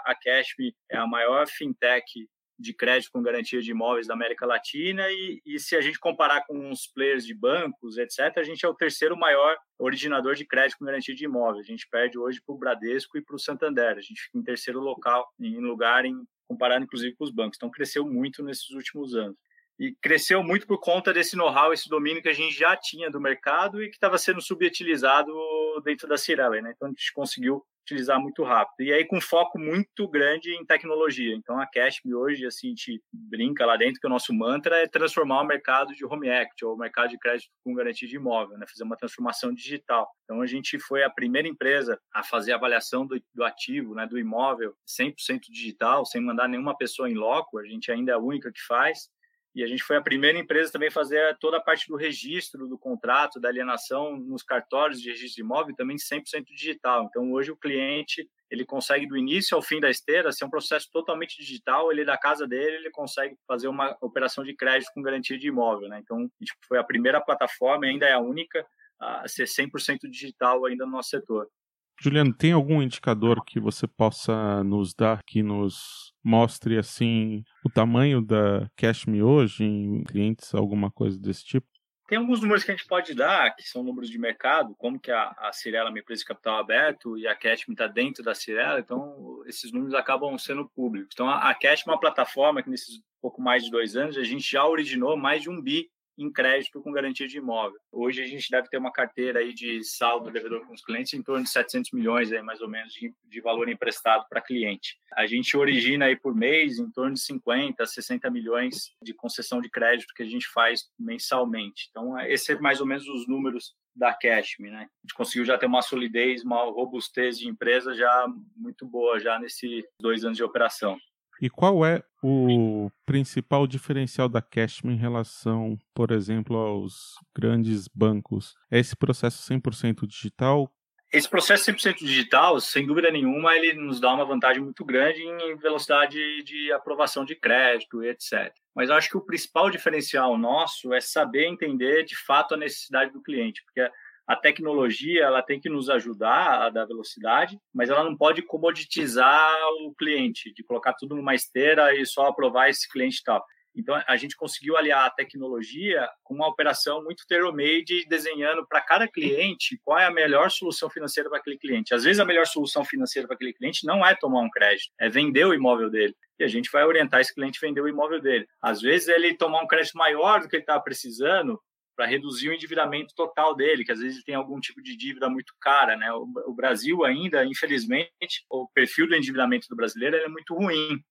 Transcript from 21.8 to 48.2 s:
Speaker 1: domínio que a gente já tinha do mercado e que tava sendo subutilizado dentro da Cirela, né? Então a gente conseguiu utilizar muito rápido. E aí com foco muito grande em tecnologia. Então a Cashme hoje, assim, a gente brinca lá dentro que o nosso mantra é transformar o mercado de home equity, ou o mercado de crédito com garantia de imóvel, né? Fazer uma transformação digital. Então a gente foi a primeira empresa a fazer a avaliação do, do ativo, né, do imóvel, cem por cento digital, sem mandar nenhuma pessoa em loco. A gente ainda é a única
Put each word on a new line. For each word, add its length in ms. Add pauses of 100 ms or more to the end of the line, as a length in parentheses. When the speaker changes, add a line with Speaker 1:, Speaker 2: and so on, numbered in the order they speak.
Speaker 1:
domínio 320
que 80
a 40
gente 220
já 220
tinha 320
do 100
mercado 640
e 60
que 80
tava 220
sendo 200
subutilizado 960 (500)
dentro 240
da 80
Cirela, 460
né? 140
Então 120
a 40
gente 200
conseguiu 540 (160)
utilizar 360
muito 260
rápido. 420
E 80
aí 100
com 160
foco 400
muito 480
grande 480
em 80
tecnologia. 720
Então 240
a 60
Cashme 480
hoje, 320
assim, 220
a 20
gente 320 (100)
brinca 540
lá 100
dentro 240
que 60
o 40
nosso 220
mantra 460
é 100
transformar 540
o 40
mercado 480
de 120
home 240
equity, 340
ou 120
o 20
mercado 320
de 80
crédito 320 (160)
com 80
garantia 340
de 80
imóvel, 440
né? 80
Fazer 160
uma 120
transformação 560
digital. 560 (160)
Então 160
a 60
gente 340
foi 240
a 60
primeira 380
empresa 520 (140)
a 100
fazer 300
a 40
avaliação 500
do, 120 (140)
do 100
ativo, 520
né, 100
do 140
imóvel, 560 (100)
cem 260
por 100
cento 300
digital, 540
sem 160
mandar 260
nenhuma 300
pessoa 320
em 60
loco. 420
A 80
gente 260
ainda 200
é 40
a 40
única 320